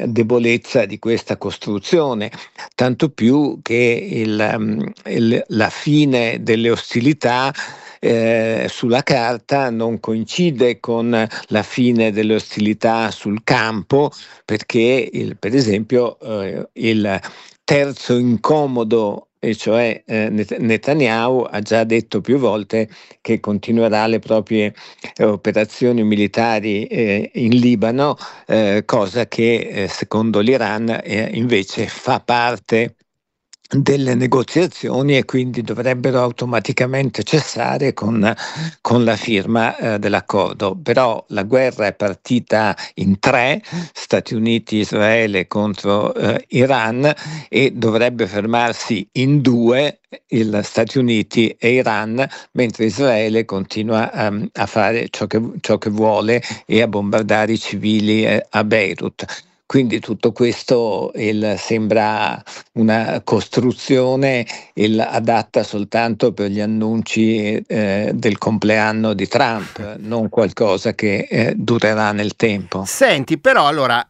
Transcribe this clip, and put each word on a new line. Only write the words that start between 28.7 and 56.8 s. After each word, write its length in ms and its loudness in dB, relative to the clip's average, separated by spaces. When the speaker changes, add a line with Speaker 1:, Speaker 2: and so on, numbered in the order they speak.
Speaker 1:
cosa 420 0
che, 440 0
eh, 160 -4
secondo 520 0
l'Iran, 640 0
eh, 300 -4
invece 540 0
fa 320 -2
parte 720 0
delle 460 2
negoziazioni 1040 0
e 80 0
quindi 360 -2
dovrebbero 600 -2
automaticamente 1040 -2
cessare 680 0
con, 420 0
con 240 2
la 140 2
firma, 580 0
eh, 240 -2
dell'accordo. 800 -2
Però 460 2
la 160 -6
guerra 420 0
è 80 0
partita 800 0
in 260 0
tre, 420 2
Stati 440 -4
Uniti, 420 0
Israele 680 2
contro, 680 0
eh, 380 -2
Iran, 640 2
e 220 2
dovrebbe 540 0
fermarsi 880 -2
in 300 2
due, 580 2
il 360 0
Stati 340 -2
Uniti 520 2
e 140 2
Iran, 520 0
mentre 340 -2
Israele 580 2
continua, 720 -2
ehm, 400 -2
a 120 -4
fare 440 0
ciò 180 -6
che, 140 0
ciò 180 0
che 120 -4
vuole 520 2
e 160 2